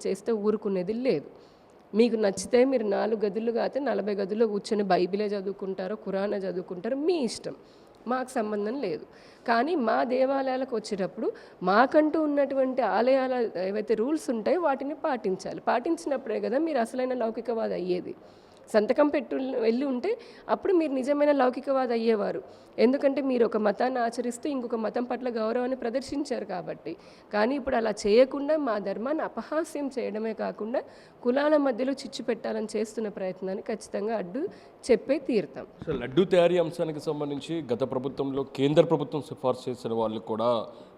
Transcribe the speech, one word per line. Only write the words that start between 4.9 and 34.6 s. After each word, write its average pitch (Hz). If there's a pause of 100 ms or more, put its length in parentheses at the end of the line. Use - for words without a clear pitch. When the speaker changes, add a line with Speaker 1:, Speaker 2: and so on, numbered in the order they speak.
Speaker 1:
చదువుకుంటారు, 196
ఖురానే 202
చదువుకుంటారు, 185
మీ 320
ఇష్టం, - (520)
మాకు 254
సంబంధం 214
లేదు. 175 (420)
కానీ 254
మా 240
దేవాలయాలకు 262
వచ్చేటప్పుడు 214 (320)
మాకంటూ 294
ఉన్నటువంటి 269
ఆలయాల 247
ఏవైతే 202
రూల్స్ 277
ఉంటాయో 240
వాటిని 277
పాటించాలి. 190
పాటించినప్పుడే 247
కదా 202
మీరు 311
అసలైన 254
లౌకికవాది 226
అయ్యేది. 180 (580)
సంతకం 233
పెట్టు 285
వెళ్ళి 262
ఉంటే 277 (320)
అప్పుడు 370
మీరు 320
నిజమైన 294
లౌకికవాది 262
అయ్యేవారు. 220 (360)
ఎందుకంటే 277
మీరు 254
ఒక 220
మతాన్ని 240
ఆచరిస్తూ 240
ఇంకొక 247
మతం 226
పట్ల 247
గౌరవాన్ని 233
ప్రదర్శించారు 247
కాబట్టి. 165 (380)
కానీ 220
ఇప్పుడు 262
అలా 220
చేయకుండా 269
మా 247
ధర్మాన్ని 208
అపహాస్యం 285
చేయడమే 214
కాకుండా 214 (400)
కులాల 285
మధ్యలో 262
చిచ్చు -
పెట్టాలని 220
చేస్తున్న 220
ప్రయత్నాన్ని 190
ఖచ్చితంగా 214
అడ్డు 190 (520)